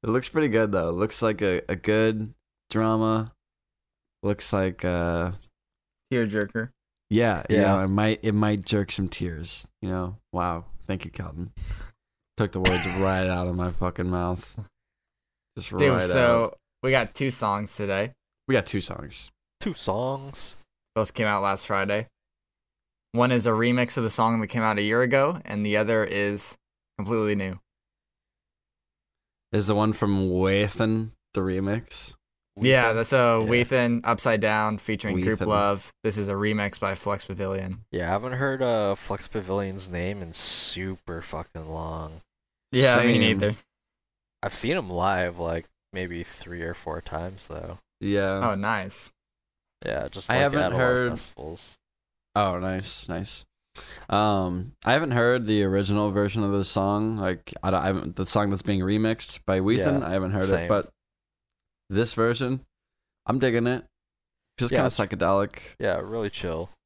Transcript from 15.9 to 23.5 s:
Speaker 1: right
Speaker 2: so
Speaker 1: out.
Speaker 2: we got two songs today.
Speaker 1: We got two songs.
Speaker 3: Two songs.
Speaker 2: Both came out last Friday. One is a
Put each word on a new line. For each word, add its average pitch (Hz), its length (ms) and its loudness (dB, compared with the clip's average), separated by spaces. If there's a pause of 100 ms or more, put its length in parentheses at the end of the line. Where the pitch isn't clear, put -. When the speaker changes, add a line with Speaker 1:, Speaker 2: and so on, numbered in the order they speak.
Speaker 1:
right 92 180 2
Speaker 2:
so 117 360 4
Speaker 1:
out. - 120 -8 (260)
Speaker 2:
we 131 80 2
got 123 220 2
two 135 180 -2
songs 104 440 -4
today. 101 380 -2 (340)
Speaker 1:
We 135 60 2
got 107 120 4
two 98 160 -2
songs. - 480 -12 (300)
Speaker 3:
Two 196 140 -4
songs. 135 800 -6 (400)
Speaker 2:
Both 110 180 0
came 110 140 0
out 101 160 2
last 98 240 0
Friday. 101 400 0 (1040)
One 120 200 4
is 120 160 4
a 117 40 6